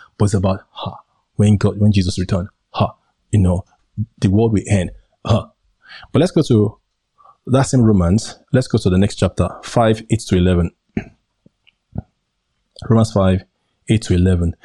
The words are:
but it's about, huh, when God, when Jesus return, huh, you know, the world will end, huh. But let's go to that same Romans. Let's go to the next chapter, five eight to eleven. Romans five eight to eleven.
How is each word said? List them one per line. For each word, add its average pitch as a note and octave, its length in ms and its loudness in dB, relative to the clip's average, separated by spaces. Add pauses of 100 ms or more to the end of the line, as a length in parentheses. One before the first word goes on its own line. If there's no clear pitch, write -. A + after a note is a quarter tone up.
(180)
but G#2 80 2
it's G2 80 -2
about, F#2+ 340 -2
huh, - 280 -12 (400)
when G#2 200 4
God, G2 240 0
when G#2 100 4
Jesus F#2 280 0
return, F2+ 320 -4 (240)
huh, - 180 -2 (380)
you G#2 100 2
know, F2+ 240 0 (540)
the G2+ 100 0
world A2 240 2
will F#2+ 160 0
end, F#2 220 -2 (340)
huh. - 220 -2 (640)
But B2 80 0
let's F3 120 0
go D#3+ 100 0
to G#2 360 0 (680)
that B2+ 160 0
same B2+ 180 0
Romans. G2+ 580 2 (140)
Let's B2+ 160 0
go - 80 -2
to G2+ 140 0
the F#2 80 2
next G2+ 160 0
chapter, F#2 340 -2 (140)
five A2 480 0
eight G#2+ 180 0
to G2 80 0
eleven. F2 360 0 (2250)
Romans A2+ 260 2
five F#2+ 320 0 (440)
eight A2 140 0
to F#2+ 120 -2
eleven. F2 400 0 (100)